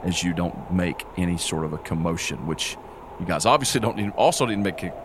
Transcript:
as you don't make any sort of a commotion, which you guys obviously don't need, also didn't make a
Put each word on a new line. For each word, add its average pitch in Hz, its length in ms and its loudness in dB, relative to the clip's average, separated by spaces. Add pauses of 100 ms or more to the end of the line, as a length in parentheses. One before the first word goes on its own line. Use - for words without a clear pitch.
as 90 200 0
you 90 100 2
don't 87 380 -2
make 90 340 0 (120)
any 87 200 2
sort 80 280 -2
of 78 80 -4
a 78 60 -6
commotion, 82 680 -2
which - 300 -4 (420)
you 90 60 -4
guys 82 200 0
obviously 131 360 4
don't 107 160 0
need, 101 180 -2
also 143 300 4
didn't 104 180 2
make 95 200 0
a 90 60 -2 (160)